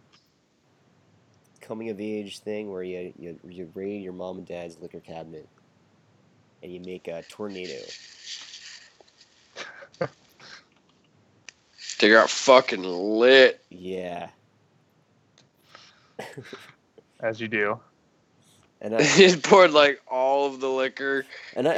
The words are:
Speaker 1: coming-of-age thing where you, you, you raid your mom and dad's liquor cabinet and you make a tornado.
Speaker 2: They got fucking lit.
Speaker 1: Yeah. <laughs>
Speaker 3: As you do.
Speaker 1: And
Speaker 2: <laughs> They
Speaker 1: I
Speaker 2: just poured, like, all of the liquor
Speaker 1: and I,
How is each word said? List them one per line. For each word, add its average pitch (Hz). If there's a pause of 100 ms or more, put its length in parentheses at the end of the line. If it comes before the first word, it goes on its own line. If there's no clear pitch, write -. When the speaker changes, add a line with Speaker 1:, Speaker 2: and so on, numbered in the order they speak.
(1600)
Speaker 1:
coming-of-age 107
thing 104
where 92
you, 90
you, 80 (100)
you 87
raid 101
your 92
mom 90
and 90
dad's 87
liquor 85
cabinet 80 (1160)
and 87
you 90
make 90
a 82
tornado. 92 (4000)
Speaker 2:
They 104
got 110
fucking 127
lit. 110 (100)
Speaker 1:
Yeah. 90 (1900)
<laughs> - (920)
Speaker 3:
As 113
you 113
do. 107 (1000)
Speaker 1:
And 107
Speaker 2:
<laughs> 113
They -
Speaker 1:
I 143
Speaker 2:
just 180
poured, 185
like, 143
all 135
of 135
the 135
liquor 131 (300)
Speaker 1:
and 127
I, 165